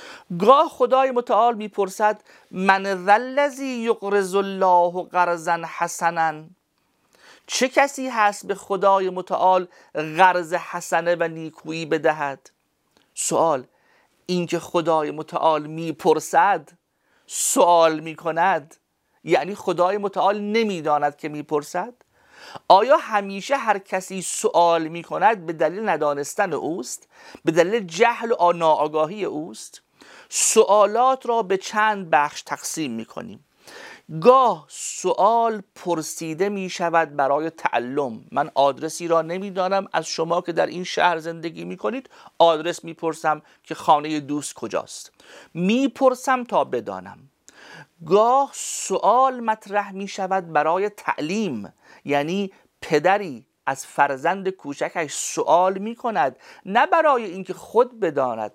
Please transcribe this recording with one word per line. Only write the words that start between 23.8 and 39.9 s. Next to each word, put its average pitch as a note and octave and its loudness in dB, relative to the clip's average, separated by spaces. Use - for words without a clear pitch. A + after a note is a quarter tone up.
سوال E3+ 2
می‌کند E3+ 0
به E3+ -6
دلیل E3+ -2
ندانستن D3 -2
اوست؟ D#3+ -6
به D#3+ 2
دلیل F#3 2
جهل A3+ 0
و F3 4
ناآگاهی D#3 0
اوست؟ F3 -10
سوالات A3 4
را A#3 0
به F#3+ 0
چند G#3 -2
بخش D3 2
تقسیم D3 -8
می‌کنیم. A2 -12
گاه A3+ 6
سوال A3 0
پرسیده D#3+ -4
می‌شود E3+ -2
برای C#3+ 0
تعلم. B2+ -4
من C#3+ -4
آدرسی C#3 0
را D#3+ 2
نمی‌دانم، F#3+ -4